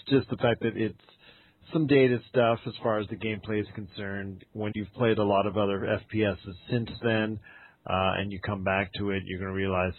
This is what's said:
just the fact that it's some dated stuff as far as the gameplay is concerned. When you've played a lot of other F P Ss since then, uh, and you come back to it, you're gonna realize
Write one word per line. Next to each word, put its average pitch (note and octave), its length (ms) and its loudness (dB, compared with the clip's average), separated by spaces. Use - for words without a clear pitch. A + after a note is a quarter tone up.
just C3+ 200 4
the A#2+ 80 -4
fact A#2 240 2
that A2 160 -2
it's G#2+ 240 -2
some D#3+ 140 0
dated C3 420 6
stuff A#2 380 4
as A2+ 160 -8
far A2 160 2
as G2+ 100 -4
the A2+ 80 -8
gameplay G#2+ 460 -4
is G#2 120 -4
concerned. G2 800 -10
When G#2+ 220 -4
you've G#2+ 180 -6
played A2+ 240 2
a G#2+ 80 2
lot G2+ 220 4
of G2 100 -2
other G2+ 300 0
F G#2 240 0
P G#2+ 140 2
Ss G2 120 0
since A#2 220 -2
then, A2 380 0
uh, F#2+ 300 2
and G2 120 -4
you G2 100 -8
come G2 220 -4
back G2 360 0
to G2+ 140 -2
it, F#2+ 120 -2
you're F#2 160 -8
gonna F#2+ 140 -6
realize F#2 440 0